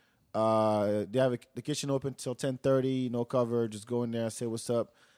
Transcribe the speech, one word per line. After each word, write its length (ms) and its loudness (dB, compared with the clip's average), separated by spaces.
Uh, 760 2
they 100 0
have 140 4
a, 60 -6
the 80 -10
kitchen 300 -4
open 240 -2
till 180 -8
ten 240 -4
thirty, 520 2
no 160 -2
cover. 420 0
Just 200 -10
go 160 -2
in 80 -4
there, 180 -2
say 180 -8
what's 220 -6
up, 240 0